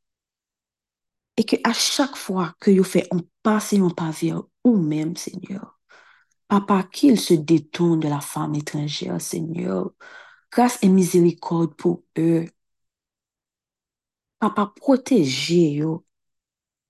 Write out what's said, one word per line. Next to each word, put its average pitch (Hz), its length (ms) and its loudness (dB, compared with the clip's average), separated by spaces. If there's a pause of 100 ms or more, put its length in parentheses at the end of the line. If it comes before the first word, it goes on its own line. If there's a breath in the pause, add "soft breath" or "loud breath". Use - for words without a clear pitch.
(1400)
Et 226 80 2
que - 180 0
à 233 100 2
chaque - 420 -2
fois 185 440 -6
que 208 120 2
yo 190 120 6
fè 185 280 -2
yon 175 100 -2 (220)
pas, 214 160 2
se 214 180 -2
yon 175 160 2
pas 160 180 -4
vers 165 300 -4 (220)
ou 240 140 4
menm, 156 380 -2
Seigneur. - 600 -14 (720 soft breath)
Papa, 202 360 2
qu'ils 247 360 2
se - 140 2
détournent 160 680 0
de 156 80 -2
la 147 140 -4
femme 151 340 -6
étrangère, 147 680 -6
Seigneur. 180 680 -6 (600 loud breath)
Grâce 240 300 2
et 202 80 4
miséricorde 170 880 2
pour - 280 -2 (140)
eux. 165 280 0 (1900)
Papa, 208 360 -2
protégez 170 960 2
yo. 160 340 -4 (840)